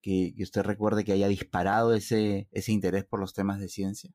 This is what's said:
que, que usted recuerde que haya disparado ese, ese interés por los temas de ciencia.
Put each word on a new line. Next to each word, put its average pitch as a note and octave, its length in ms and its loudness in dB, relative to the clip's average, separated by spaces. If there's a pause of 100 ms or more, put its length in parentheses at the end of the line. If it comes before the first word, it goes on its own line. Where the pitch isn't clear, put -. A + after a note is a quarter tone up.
que, F#2 340 0
que G2+ 60 -4
usted G2+ 180 -2
recuerde G#2 420 0
que G2+ 100 0
haya G2 140 4
disparado G2+ 680 2
ese, G#2 560 0
ese G#2+ 200 -4
interés F#2+ 340 2
por G#2+ 140 -6
los F#2+ 140 -6
temas G2 260 -2
de F#2+ 100 -8
ciencia. G2 460 -6